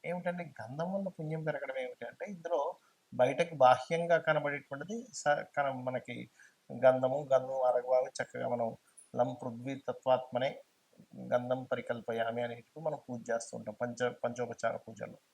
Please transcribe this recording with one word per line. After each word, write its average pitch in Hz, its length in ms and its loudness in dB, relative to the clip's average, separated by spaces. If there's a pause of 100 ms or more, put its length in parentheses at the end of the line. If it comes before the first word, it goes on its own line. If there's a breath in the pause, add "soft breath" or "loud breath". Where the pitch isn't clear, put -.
ఏమిటండి 175 340 -4 (160)
గంధం 139 360 -6
వల్ల 196 120 -2 (100)
పుణ్యం 160 300 -4
పెరగడం 135 380 -4
ఏమిటి 123 260 -10
అంటే, - 140 -10 (100)
ఇందులో 165 260 -2 (520 soft breath)
బయటకు 139 420 2 (100)
బాహ్యంగా 165 600 6
కనబడేటువంటిది 147 720 0 (240)
స-, 147 220 4 (120)
కన-, 135 320 0
మనకి 127 300 -6 (520 soft breath)
గంధము, 131 500 6 (120)
గంధం 131 380 2
అరగవావి 127 480 2
చక్కగా 123 320 -6
మనం 120 180 0 (480 loud breath)
లం 147 140 2 (120)
పృథ్వీ 123 320 -8 (140)
తత్వాత్మనే 127 640 0 (840)
గంధం 123 280 2 (120)
పరికల్పయామి 117 720 -2
అనేటివి 120 440 -10
మనం 147 180 -4
పూజ 123 140 -8 (100)
చేస్తూ 117 260 -2
ఉంటాం 110 260 -10
పంచ-, 120 420 -2
పంచోపచార 117 520 -2 (100)
పూజల్లో. 110 340 -12 (140)